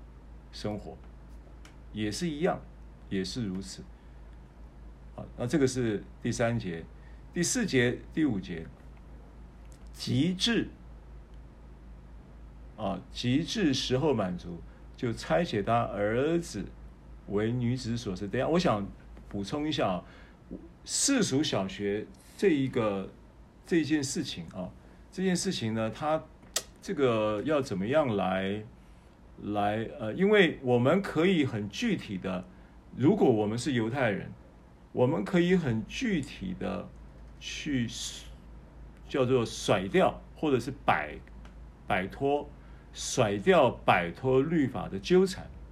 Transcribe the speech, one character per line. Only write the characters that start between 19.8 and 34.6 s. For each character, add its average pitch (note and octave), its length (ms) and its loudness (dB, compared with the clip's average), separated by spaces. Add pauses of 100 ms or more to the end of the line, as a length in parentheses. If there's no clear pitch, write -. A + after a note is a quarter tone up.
啊， F2+ 140 -2 (840)
世 - 360 2
俗 C#3 200 2
小 G2+ 260 0
学 G2+ 380 -2 (320)
这 G#3 100 4
一 C#3 200 4
个， G#2 420 0 (560)
这 E3 180 4
件 D3 180 2
事 C3 200 -4
情 F2 320 -8
啊， F#2 160 -8 (420)
这 F#3 100 -4
件 F#3 140 4
事 F3+ 160 0
情 A2 220 -2
呢， A2 200 0
它 D#3 280 0 (580)
这 G3+ 140 -6
个 G#2+ 480 2
要 D3 180 2
怎 A#2 160 -4
么 F#2 100 0
样 C3+ 300 4
来， F#2+ 460 0 (800)
来， G#2 440 0 (120)
呃， A2 160 -4
因 F#3+ 160 4
为 G3+ 320 6
我 B2 160 6
们 D3 240 4
可 E3 240 2
以 F3 180 4
很 A2 240 -4
具 A#3 280 -2
体 - 200 -8
的， F#3 260 -4 (540)
如 D3+ 180 6
果 F3+ 160 6
我 G#2+ 160 4
们 A2 120 -2
是 C#3 140 -2
犹 A#2 180 2
太 B2 180 2
人， F#2+ 220 -2 (640)